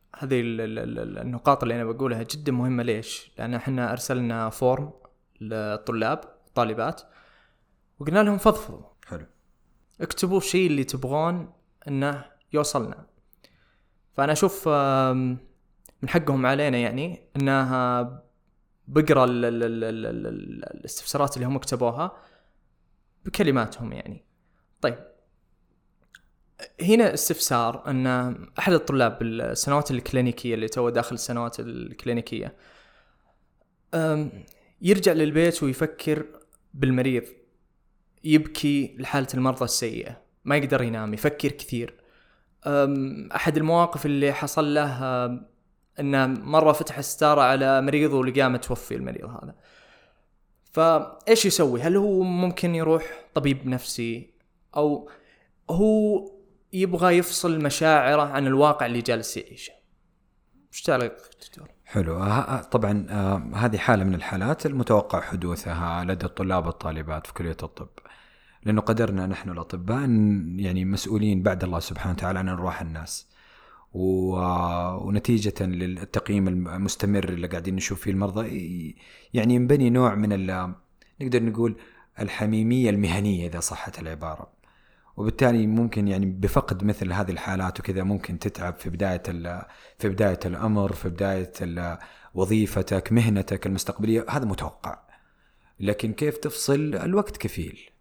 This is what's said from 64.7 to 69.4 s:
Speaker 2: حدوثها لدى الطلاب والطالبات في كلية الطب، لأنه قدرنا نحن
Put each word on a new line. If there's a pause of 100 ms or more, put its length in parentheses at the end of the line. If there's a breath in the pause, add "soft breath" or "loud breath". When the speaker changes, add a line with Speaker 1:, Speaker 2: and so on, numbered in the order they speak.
Speaker 2:
حدوثها
لدى
الطلاب
والطالبات
في
كلية
الطب، (760 soft breath)
لأنه
قدرنا
نحن